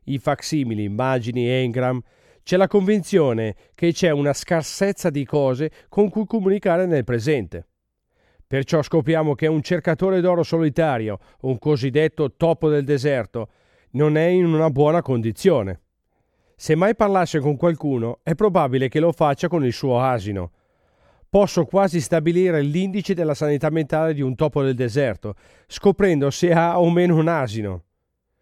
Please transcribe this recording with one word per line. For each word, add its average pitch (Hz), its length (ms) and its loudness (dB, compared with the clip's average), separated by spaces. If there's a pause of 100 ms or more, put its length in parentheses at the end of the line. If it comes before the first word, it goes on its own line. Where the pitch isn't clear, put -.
i 135 140 -4
facsimili, 127 640 -4
immagini 120 640 -2
e 127 160 0
engram, 127 360 -2 (440)
c'è 180 120 0
la 190 120 4
convinzione 165 840 0 (200)
che 170 180 0
c'è 175 180 2
una 143 220 0
scarsezza 185 800 -2
di 139 140 -4
cose 139 460 -2 (180)
con 208 200 2
cui 208 180 -2
comunicare 190 600 0
nel 147 180 0
presente. 117 640 -4 (800)
Perciò 139 360 -2
scopriamo 156 520 0
che 156 140 -2
un 156 140 0
cercatore 180 580 0
d'oro 170 220 2
solitario, 143 760 -2 (220)
un 131 180 -4
cosiddetto 147 760 -2
topo 165 320 0
del 147 160 0
deserto, 127 640 -4 (400)
non 151 260 2
è 160 100 2
in 180 200 4
una 160 240 2
buona 147 320 2
condizione. 113 800 0 (760)
Se - 180 0
mai 196 200 2
parlasse 190 460 0
con 143 160 -2
qualcuno, 135 640 -2
è 165 120 -2
probabile 143 540 2
che 151 120 -2
lo 165 120 2
faccia 151 360 0
con 156 160 0
il 120 80 0
suo 123 280 0
asino. 104 520 -2 (760)
Posso 196 360 2
quasi 180 360 0
stabilire 170 600 2
l'indice 185 540 -2
della 160 200 -2
sanità 151 360 0
mentale 160 420 0
di 143 80 -4
un 131 140 -2
topo 147 280 0
del 135 120 0
deserto, 117 600 -2 (300)
scoprendo 175 640 2
se 175 220 0
ha 170 260 2
o 170 120 4
meno 175 260 4
un 160 120 2
asino. 107 560 -4 (580)